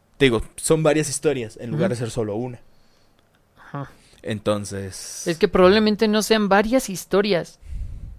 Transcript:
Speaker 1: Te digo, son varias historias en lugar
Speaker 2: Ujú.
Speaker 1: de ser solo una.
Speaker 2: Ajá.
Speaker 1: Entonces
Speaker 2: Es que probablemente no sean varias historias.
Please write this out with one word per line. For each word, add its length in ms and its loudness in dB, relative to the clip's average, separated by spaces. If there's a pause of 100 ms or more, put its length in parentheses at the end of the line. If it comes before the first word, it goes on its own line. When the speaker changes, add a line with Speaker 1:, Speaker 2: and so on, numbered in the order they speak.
(180)
Speaker 1:
Te 80 4
digo, 180 4 (120)
son 280 0
varias 260 2
historias 480 -4
en 140 -10
lugar 160 -2
Speaker 2:
Ujú. 80 -4
Speaker 1:
de 0 -
ser 160 -6
solo 240 -4
una. 240 -8 (1000)
Speaker 2:
Ajá. 320 -12 (320)
Speaker 1:
Entonces 1040 -6
Speaker 2:
Es 100 -2
que 120 2
probablemente 580 4
no 140 2
sean 260 2
varias 420 2
historias. 680 -2 (600)